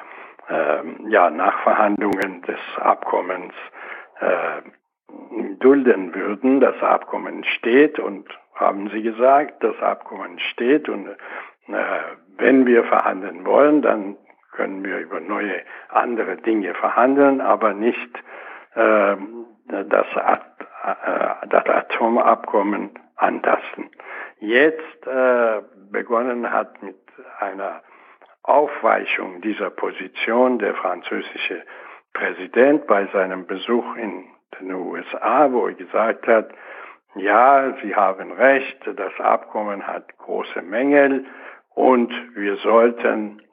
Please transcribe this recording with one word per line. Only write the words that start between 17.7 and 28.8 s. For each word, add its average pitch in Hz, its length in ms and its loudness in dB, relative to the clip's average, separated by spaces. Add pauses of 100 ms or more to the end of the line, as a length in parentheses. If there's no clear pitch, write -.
nicht, 110 360 -2 (640)
ähm, 107 720 0 (200)
das 98 400 0 (100)
At-, - 500 -2 (160)
äh, - 680 -4
das - 180 2
Atomabkommen 107 1200 0 (260)
antasten. - 760 -2 (500)
Jetzt, 135 640 0
äh, 123 560 2 (280)
begonnen 117 600 -2
hat 107 320 -4
mit 95 140 -14 (420)
einer 98 440 -8 (600)
Aufweichung 104 1000 0